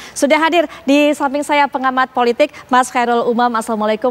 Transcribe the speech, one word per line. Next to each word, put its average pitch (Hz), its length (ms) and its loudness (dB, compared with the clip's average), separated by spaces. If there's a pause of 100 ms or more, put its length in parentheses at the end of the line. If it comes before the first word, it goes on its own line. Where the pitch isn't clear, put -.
(120)
Sudah 285 280 2
hadir 320 280 0 (160)
di 294 320 2
samping 285 280 -4
saya 294 240 0
pengamat 254 440 -2
politik, 240 400 0 (160)
Mas 254 240 2
Khairul 240 360 0
Umam. 240 240 0 (180)
Assalamualaikum 214 420 -2